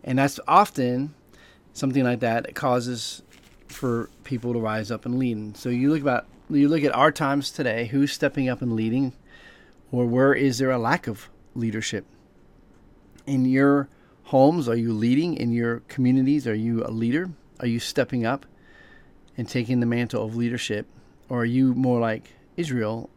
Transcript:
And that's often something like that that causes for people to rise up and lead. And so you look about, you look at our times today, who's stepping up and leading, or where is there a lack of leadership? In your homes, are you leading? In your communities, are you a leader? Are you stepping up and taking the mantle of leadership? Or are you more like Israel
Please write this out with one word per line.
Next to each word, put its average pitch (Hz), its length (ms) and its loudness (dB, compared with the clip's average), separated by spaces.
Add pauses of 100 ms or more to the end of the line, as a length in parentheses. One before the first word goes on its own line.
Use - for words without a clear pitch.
And 131 140 -2
that's 139 300 0
often 147 640 2 (600)
something 135 300 0
like 120 180 0
that 117 220 0
that - 120 -12
causes 123 680 -2 (460)
for 117 420 -4 (140)
people 120 300 -4
to 117 60 -2
rise 110 320 -4
up 113 140 -8
and 123 140 -2
lead. 123 180 -2
And 107 200 -10
so - 120 -6
you 127 220 2
look 156 100 0
about, 131 240 0 (240)
you 143 180 4
look 151 160 2
at 139 120 2
our 143 160 4
times 143 400 -2
today, 117 340 -2
who's 139 260 0
stepping 139 380 -2
up - 120 -4
and 120 120 -2
leading, 117 400 0 (800)
or 123 140 0
where 131 280 4
is 131 240 2
there 131 140 0
a 127 60 0
lack 120 300 -2
of 107 220 -10 (240)
leadership? 113 520 -4 (1200)
In 131 180 2
your 139 440 4 (340)
homes, 143 440 4
are 117 80 0
you 117 180 0
leading? 131 420 2
In 120 160 -2
your 117 360 -2
communities, 131 600 2
are 110 80 0
you 113 280 -2
a - 60 -6
leader? 120 400 -2 (300)
Are 123 80 -4
you 117 120 0
stepping 123 460 -2
up 131 200 -2 (920)
and 117 100 -6
taking 123 320 -2
the 120 60 2
mantle 117 380 -2
of 110 120 -6
leadership? 117 520 -4 (400)
Or 123 140 -2
are 117 40 0
you 127 300 2
more 123 240 2
like 113 340 -4 (240)
Israel 117 600 -4